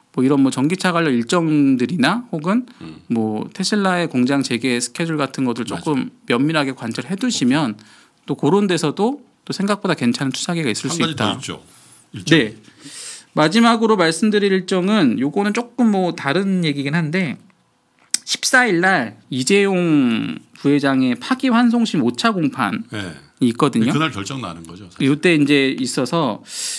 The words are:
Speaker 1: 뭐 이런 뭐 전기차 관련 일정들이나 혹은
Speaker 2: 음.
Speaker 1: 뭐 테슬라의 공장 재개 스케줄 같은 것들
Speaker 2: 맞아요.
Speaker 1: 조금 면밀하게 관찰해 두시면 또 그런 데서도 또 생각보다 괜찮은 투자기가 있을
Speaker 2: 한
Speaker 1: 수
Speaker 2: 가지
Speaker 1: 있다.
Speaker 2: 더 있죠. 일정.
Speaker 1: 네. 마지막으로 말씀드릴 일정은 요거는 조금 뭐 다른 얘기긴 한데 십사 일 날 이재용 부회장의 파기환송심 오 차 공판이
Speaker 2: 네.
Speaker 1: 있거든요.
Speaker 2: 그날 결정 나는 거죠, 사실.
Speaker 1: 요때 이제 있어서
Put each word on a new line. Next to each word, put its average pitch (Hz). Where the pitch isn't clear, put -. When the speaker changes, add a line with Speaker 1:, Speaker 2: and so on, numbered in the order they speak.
Speaker 1:
뭐 127
이런 139
뭐 131
전기차 170
관련 165
일정들이나 147
혹은 185
Speaker 2:
음. 80
Speaker 1:
뭐 110
테슬라의 185
공장 135
재개 123
스케줄 160
같은 139
것들 117
Speaker 2:
맞아요. -
Speaker 1:
조금 139
면밀하게 139
관찰해 127
두시면 143
또 147
그런 196
데서도 180
또 -
생각보다 196
괜찮은 127
투자기가 165
있을 107
Speaker 2:
한 165
Speaker 1:
수 170
Speaker 2:
가지 165
Speaker 1:
있다. 110
Speaker 2:
더 113
있죠. -
일정. 139
Speaker 1:
네. 110
마지막으로 220
말씀드릴 196
일정은 190
요거는 202
조금 240
뭐 185
다른 180
얘기긴 143
한데 165
십사 -
일 175
날 165
이재용 147
부회장의 135
파기환송심 233
오 117
차 226
공판이 131
Speaker 2:
네. 95
Speaker 1:
있거든요. 120
Speaker 2:
그날 151
결정 117
나는 85
거죠, 90
사실. -
Speaker 1:
요때 151
이제 139
있어서 131